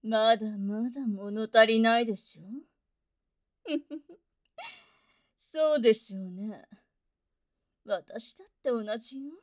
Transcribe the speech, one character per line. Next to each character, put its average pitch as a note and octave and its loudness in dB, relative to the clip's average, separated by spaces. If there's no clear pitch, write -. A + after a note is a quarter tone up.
ま A3 4
だ G#3+ -6
ま G#3 -4
だ C4+ -8
物 G#3 -4
足 A3 10
り A3+ 4
な A3+ 4
い A#3+ 0
で A3 -4
し - -18
ょ？ D#3+ -20
<laughs> - -14
そ D#4 4
う C#4 0
で A3 6
し G3+ -6
ょ F#3+ -10
う F#3 -12
ね。 G3 -12
私 - -8
だ F#4+ -20
っ - -20
て C#4+ -2
同 A3+ -2
じ C4 -12
よ。 C#4+ -12